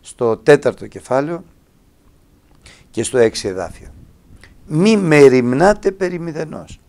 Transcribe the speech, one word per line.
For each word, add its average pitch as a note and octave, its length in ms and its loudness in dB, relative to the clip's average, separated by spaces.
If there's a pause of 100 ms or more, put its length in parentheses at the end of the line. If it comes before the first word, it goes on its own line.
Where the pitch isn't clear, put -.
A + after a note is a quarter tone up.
στο A2+ 360 -4
τέταρτο A#2 500 2
κεφάλαιο D3 580 -6 (1500)
και A#2 120 -8
στο B2+ 160 -4
έξι A2+ 300 0
εδάφιο. F2+ 400 -12 (800)
«Μη G3 300 0
μεριμνάτε D3+ 960 2
περί F3+ 260 -8
μηδενός». D#3 720 -14